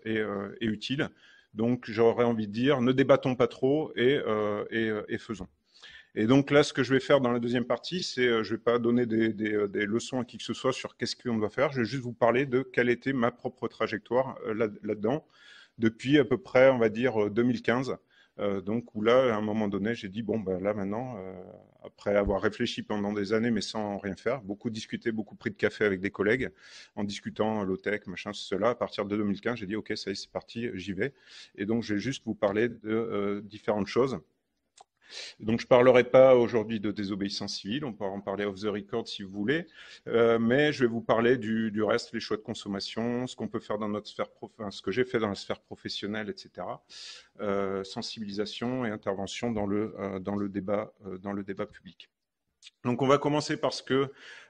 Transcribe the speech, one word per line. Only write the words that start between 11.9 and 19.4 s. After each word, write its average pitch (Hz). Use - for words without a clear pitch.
vous 120
parler 120
de 135
quelle 123
était 123
ma 120
propre -
trajectoire, 117
euh, 110
là, 110
là-dedans, 107
depuis 113
à 131
peu 123
près, 127
on 131
va 113
dire, 110
euh, 104
deux 107
mille 120
quinze. 120
Euh, 101
donc, 110
où 104
là, 120
à 104
un -